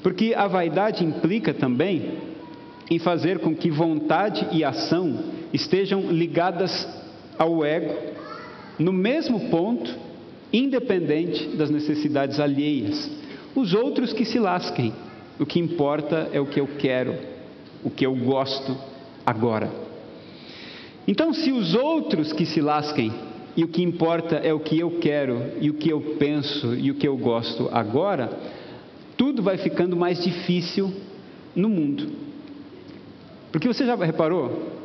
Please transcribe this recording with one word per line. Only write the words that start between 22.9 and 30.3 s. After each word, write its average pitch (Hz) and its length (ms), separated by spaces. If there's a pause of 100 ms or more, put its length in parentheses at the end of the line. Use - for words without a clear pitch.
e 165 80
o 165 40
que 170 140
importa 165 560
é 156 160
o 151 60
que 156 180
eu 170 220
quero, 143 400 (220)
e 147 80
o 151 60
que 160 140
eu 151 120 (180)
penso, 143 560
e 135 160
o 135 40
que 143 120
eu 139 80
gosto 117 560
agora, 120 680 (800)
tudo 247 260
vai 190 140
ficando 175 400
mais 175 260
difícil 180 720 (640)